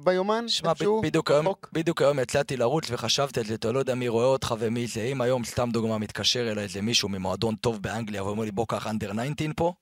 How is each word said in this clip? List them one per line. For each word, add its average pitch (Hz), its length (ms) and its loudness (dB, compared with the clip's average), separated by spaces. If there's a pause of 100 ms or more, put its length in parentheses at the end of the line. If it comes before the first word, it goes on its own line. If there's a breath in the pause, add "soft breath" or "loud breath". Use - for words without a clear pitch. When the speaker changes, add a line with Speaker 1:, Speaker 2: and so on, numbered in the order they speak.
Speaker 1:
ביומן? 202 440 2
Speaker 2:
שמע, 165 200 0
ב-, - 20 4
Speaker 1:
איפשהו? 208 320 2
Speaker 2:
בדיוק 156 280 2
היום, 151 180 6
Speaker 1:
רחוק? - 240 -4
Speaker 2:
בדיוק 160 300 0
היום 143 160 6
יצאתי 139 380 0
לרוץ 123 340 2
וחשבתי 123 500 0
על 110 60 -2
זה, 110 80 -2
אתה 107 180 -2
לא 131 60 0
יודע 127 160 0
מי 123 140 0
רואה 117 180 2
אותך 131 320 2
ומי 117 280 0
זה. 107 160 -6
אם 131 180 -2
היום, 123 240 2
סתם 120 280 -2
דוגמה, 110 260 0
מתקשר 107 540 0
אליי 104 120 -4
איזה 98 180 -6
מישהו 110 260 0
ממועדון 95 480 -2
טוב 110 260 -2
באנגליה 104 420 -4
ואומר 104 200 -2
לי, 107 60 -4
"בוא, 110 180 -2
קח 107 180 -4
under 107 260 -4
nineteen 147 440 -2
פה" 170 260 0